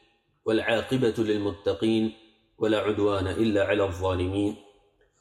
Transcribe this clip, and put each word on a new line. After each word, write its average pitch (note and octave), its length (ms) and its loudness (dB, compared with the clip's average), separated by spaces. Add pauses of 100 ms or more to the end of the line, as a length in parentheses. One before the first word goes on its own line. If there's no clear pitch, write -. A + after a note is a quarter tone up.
(460)
والعاقبة A2 720 0
للمتقين، G#2+ 960 0 (440)
ولا G#2+ 220 0
عدوان G2+ 480 0
إلا G2+ 380 2
على G2 180 2
الظالمين، F#2+ 720 -2 (640)